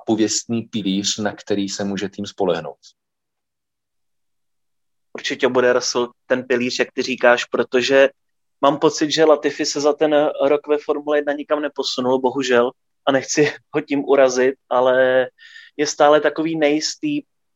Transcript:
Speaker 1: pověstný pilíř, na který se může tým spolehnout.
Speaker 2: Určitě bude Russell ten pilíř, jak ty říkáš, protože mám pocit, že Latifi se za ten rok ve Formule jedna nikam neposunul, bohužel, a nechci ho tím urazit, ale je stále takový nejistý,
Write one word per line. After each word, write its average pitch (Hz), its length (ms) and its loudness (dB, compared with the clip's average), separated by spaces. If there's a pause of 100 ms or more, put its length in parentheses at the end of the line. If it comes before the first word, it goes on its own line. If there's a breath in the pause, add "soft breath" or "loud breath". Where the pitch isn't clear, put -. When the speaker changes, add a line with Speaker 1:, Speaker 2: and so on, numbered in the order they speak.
Speaker 1:
pověstný 110 560 -2
pilíř, 98 560 -4
na 107 140 -4
který 101 360 -6
se 101 160 -8
může 98 240 -6
tým 101 180 -12
spolehnout. 85 520 -4 (2250)
Speaker 2:
Určitě - 360 -2
bude 123 240 4
Russell 123 380 -2 (160)
ten 127 180 -2
pilíř, 123 340 -2
jak 123 160 -2
ty 131 80 -2
říkáš, 120 420 2
protože 131 640 2 (520)
mám 143 180 2
pocit, 151 320 0
že 156 140 2
Latifi 147 420 0
se - 140 -4
za 147 120 2
ten 151 380 0 (120)
rok 147 260 0
ve 151 100 2
Formule 147 400 -4
jedna 143 140 -2
nikam 147 300 -4
neposunul, 131 580 -2
bohužel, 127 500 2 (360)
a 147 60 2
nechci 147 400 0 (220)
ho 156 60 -2
tím 139 240 -4
urazit, 131 500 2 (140)
ale 127 600 2 (480 loud breath)
je 147 100 -2
stále 151 340 4
takový 156 380 -2
nejistý, 151 640 -2 (340)